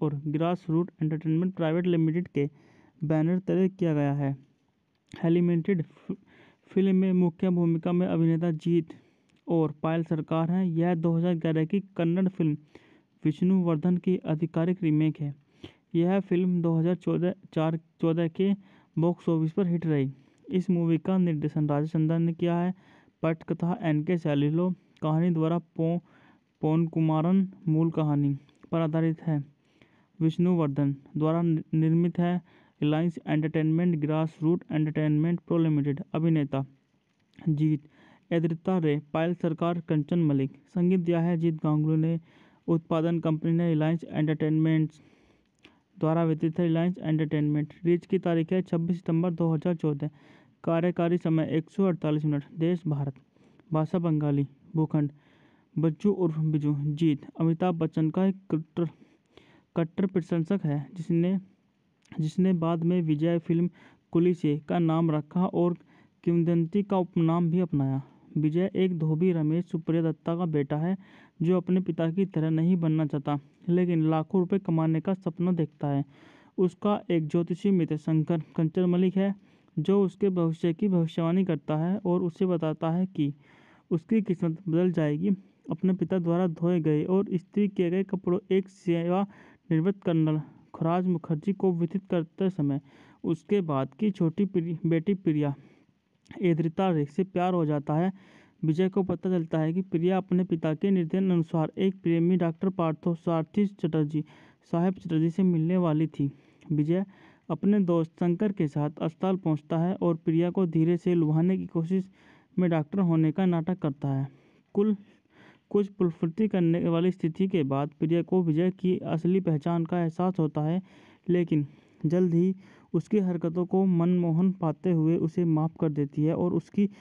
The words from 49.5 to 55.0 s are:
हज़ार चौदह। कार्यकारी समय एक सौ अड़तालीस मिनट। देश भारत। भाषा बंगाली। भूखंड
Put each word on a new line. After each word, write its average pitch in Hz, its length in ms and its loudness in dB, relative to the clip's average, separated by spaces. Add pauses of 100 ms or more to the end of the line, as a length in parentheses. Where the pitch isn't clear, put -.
हज़ार 165 220 -2
चौदह। 151 340 -4 (540)
कार्यकारी 170 540 0
समय 160 340 0
एक 160 180 -2
सौ - 140 -2
अड़तालीस 156 420 0
मिनट। 143 180 0 (160)
देश 170 280 0
भारत। 143 260 -4 (600)
भाषा 156 260 0
बंगाली। 147 480 0 (280)
भूखंड 151 360 0 (680)